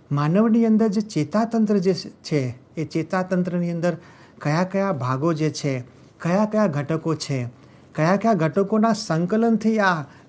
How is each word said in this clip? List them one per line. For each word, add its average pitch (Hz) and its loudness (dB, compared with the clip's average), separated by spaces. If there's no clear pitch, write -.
માનવની 208 2
અંદર 220 4
જે 208 0
ચેતાતંત્ર 214 0
જે 180 2
છે, 131 -2
એ 160 -4
ચેતાતંત્રની 175 -2
અંદર 170 -2
કયા 151 0
કયા 196 -2
ભાગો 131 -2
જે 156 0
છે, 135 -4
કયા 185 0
કયા 214 0
ઘટકો 156 -2
છે, 135 -4
કયા 165 2
કયા 220 2
ઘટકોના 196 2
સંકલનથી 220 0
આ 185 2